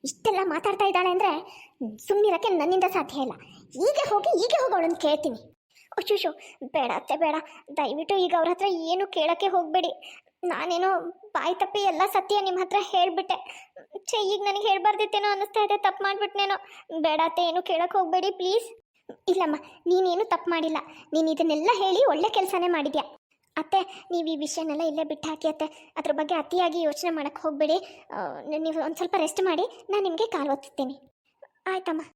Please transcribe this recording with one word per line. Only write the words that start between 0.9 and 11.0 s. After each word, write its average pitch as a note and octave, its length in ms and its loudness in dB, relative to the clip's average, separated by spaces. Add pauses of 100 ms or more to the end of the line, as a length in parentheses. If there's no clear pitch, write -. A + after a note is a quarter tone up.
ಅಂದ್ರೆ, F#4 200 4
ಹ್ಮ್, - 720 -8
ಸುಮ್ನಿರಕ್ಕೆ G4+ 500 2
ನನ್ನಿಂದ F4+ 340 4
ಸಾಧ್ಯ F4 380 -2
ಇಲ್ಲ. B3 120 -2 (240)
ಹೀಗೆ B4+ 520 0
ಹೋಗಿ, G#4 320 2
ಹೀಗೆ C5 220 2
ಹೋಗಿ B4+ 100 2
ಅವಳನ್ನ E4+ 200 2
ಕೇಳ್ತೀನಿ. D4+ 440 0 (600)
ಅಯ್ಯೋ, F#4+ 340 0 (320)
ಬೇಡ B3+ 320 -2
ಅತ್ತೆ, D4 220 -4
ಬೇಡ, D#4 180 0 (420)
ದಯವಿಟ್ಟು D4+ 380 -2
ಈಗ F4+ 220 2
ಅವ್ರ E4 120 2
ಹತ್ರ F4+ 160 0
ಏನು F4+ 420 0
ಕೇಳಕ್ಕೆ E4+ 400 0
ಹೋಗ್ಬೇಡಿ. F4 720 -2 (220)
ನಾನೇನೋ F4 680 0